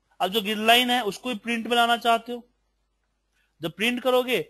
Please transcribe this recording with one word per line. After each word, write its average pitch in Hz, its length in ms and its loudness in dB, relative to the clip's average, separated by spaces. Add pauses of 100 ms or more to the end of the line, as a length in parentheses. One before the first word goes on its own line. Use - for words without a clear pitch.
(200)
अब 185 120 -2
जो 220 100 -2
grid 208 180 -4
line 233 320 4
है 247 120 0
उसको 208 260 -6
भी 247 80 -4
print 226 300 -6
में 240 80 -2
लाना 233 240 2
चाहते 233 320 0
हो, 240 120 -10 (1160)
जब 165 100 -6
print 240 320 -2
करोगे 254 360 2 (100)